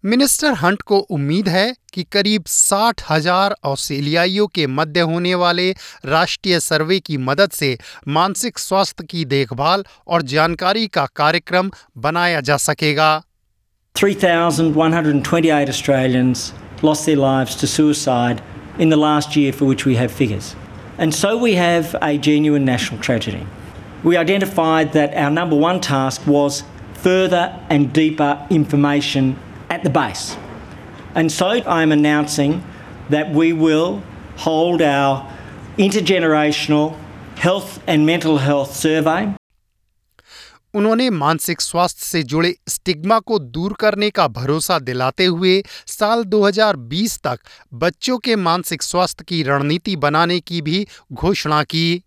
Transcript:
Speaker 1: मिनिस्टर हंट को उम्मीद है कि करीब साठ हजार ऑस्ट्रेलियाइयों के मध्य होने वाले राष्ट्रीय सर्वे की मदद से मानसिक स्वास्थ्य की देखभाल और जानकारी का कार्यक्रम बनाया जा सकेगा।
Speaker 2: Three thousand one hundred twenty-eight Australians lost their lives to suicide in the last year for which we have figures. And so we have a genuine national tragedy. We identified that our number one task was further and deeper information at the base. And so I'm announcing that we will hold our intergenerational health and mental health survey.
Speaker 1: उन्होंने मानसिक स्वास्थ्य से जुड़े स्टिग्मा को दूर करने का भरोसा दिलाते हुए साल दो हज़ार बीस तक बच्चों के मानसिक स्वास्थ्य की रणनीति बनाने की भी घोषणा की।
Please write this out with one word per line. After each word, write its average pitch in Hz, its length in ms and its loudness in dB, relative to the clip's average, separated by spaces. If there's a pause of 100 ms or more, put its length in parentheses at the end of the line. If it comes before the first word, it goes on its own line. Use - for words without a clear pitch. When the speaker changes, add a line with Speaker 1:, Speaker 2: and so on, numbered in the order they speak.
Speaker 1:
मिनिस्टर 269 480 2
हंट 180 280 0
को 202 160 2 (180)
उम्मीद 156 340 0
है 190 240 0 (200)
कि 180 180 -6
करीब 202 360 0
साठ - 640 0
हजार 175 460 2 (100)
ऑस्ट्रेलियाइयों 151 800 0 (100)
के 160 120 0
मध्य 151 340 0 (100)
होने 175 240 0
वाले 180 340 2 (360)
राष्ट्रीय 170 540 0
सर्वे 160 400 0
की 147 180 -6
मदद 143 340 0
से 131 260 -2 (300)
मानसिक 180 520 0
स्वास्थ्य 185 500 -2
की 170 160 -4
देखभाल 139 580 0 (240)
और 170 140 2 (120)
जानकारी 180 520 2 (120)
का 143 80 2 (100)
कार्यक्रम 175 560 0 (260)
बनाया 160 520 0
जा 143 80 4
सकेगा। 156 520 2 (840)
Speaker 2:
Three 202 180 2
thousand 165 680 2
one 160 160 4
hundred 151 320 2
twenty-eight 147 440 2
Australians 127 680 2 (400)
lost 156 260 2
their 147 140 4
lives 131 400 0
to - 100 -2
suicide 127 680 0 (340)
in 160 160 4
the 151 100 4
last 151 320 0
year 143 160 4
for 139 200 -2
which - 180 0
we 123 60 4
have 120 160 0
figures. 104 400 -2 (480)
And 156 220 0
so 208 140 2 (100)
we 220 100 4
have 170 400 2 (140)
a 147 40 0 (160)
genuine 147 400 4
national 117 320 -4
tragedy. 107 420 -2 (600)
We 170 120 4
identified 165 760 2
that 147 320 2
our 143 60 2
number 160 340 2
one 180 160 0
task 135 460 -2
was 143 360 2 (440)
further 185 360 4 (280)
and 143 200 2
deeper 156 400 2 (300)
information 143 760 0 (340)
at 165 140 -6
the 156 60 0
base. - 480 -2 (760)
And 160 160 2
so 180 180 0 (300)
I'm 160 140 4
announcing 147 600 2 (560)
that 151 300 0
we 165 120 4
will 160 500 2 (360)
hold 165 440 0
our 139 480 2 (480)
intergenerational 156 1160 2 (400)
health 190 520 -2
and 151 180 4
mental 160 320 2
health 139 360 0 (100)
survey. 160 360 2 (1600)
Speaker 1:
उन्होंने 220 340 2
मानसिक 160 520 0
स्वास्थ्य - 440 -2
से 165 260 -2
जुड़े 170 240 0 (140)
स्टिग्मा 185 500 0
को 214 200 -2
दूर 160 400 -6
करने 208 300 0
का 175 180 0 (120)
भरोसा 151 400 0
दिलाते 127 460 -2
हुए 185 360 2 (360)
साल 226 260 0
दो 202 220 2
हज़ार 202 300 2 (200)
बीस 202 280 -4
तक 123 160 -4 (440)
बच्चों 247 420 -2
के 233 100 0 (120)
मानसिक 170 360 -2
स्वास्थ्य - 440 -2
की 165 160 -2
रणनीति 147 520 0
बनाने 160 440 2
की 170 220 -6
भी 175 240 -2 (280)
घोषणा 151 500 0
की। 170 440 -2